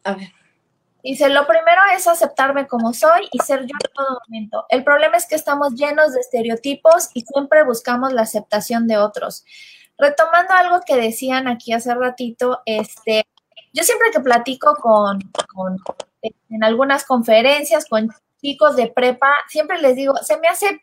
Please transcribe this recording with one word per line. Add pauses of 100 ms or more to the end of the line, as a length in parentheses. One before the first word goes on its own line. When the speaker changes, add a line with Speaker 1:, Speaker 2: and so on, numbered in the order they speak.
Speaker 1:
a
ver. (720)
Speaker 2:
Dice,
"Lo
primero (160)
es
aceptarme
como
soy
y
ser
yo
en
todo (100)
momento.
El
problema
es
que
estamos
llenos
de
estereotipos
y
siempre
buscamos
la
aceptación
de
otros". (540)
Retomando
algo
que
decían
aquí
hace
ratito,
este, (460)
yo
siempre
que
platico
con, (340)
con, (720)
en
algunas
conferencias
con (300)
chicos
de
prepa, (140)
siempre
les
digo,
"Se
me
hace